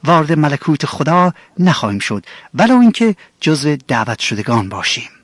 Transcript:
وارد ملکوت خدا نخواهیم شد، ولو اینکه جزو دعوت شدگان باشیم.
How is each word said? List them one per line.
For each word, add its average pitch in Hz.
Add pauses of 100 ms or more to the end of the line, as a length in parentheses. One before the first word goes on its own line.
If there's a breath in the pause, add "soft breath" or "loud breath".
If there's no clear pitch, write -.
وارد 160
ملکوت 151
خدا 175 (260 soft breath)
نخواهیم 123
شد، 101 (280 loud breath)
ولو 233
اینکه 226 (240 soft breath)
جزو 151
دعوت 117
شدگان 107
باشیم. 101 (140)